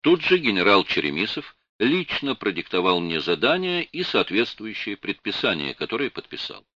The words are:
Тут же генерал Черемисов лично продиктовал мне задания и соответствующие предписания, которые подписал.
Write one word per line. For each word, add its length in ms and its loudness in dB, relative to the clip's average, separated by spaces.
Тут 200 4
же 160 4
генерал 480 4
Черемисов 680 -4
лично 580 0
продиктовал 640 0
мне 220 -2
задания 600 0
и 220 -6
соответствующие 920 -2
предписания, 760 -4
которые 360 -4
подписал. 560 -14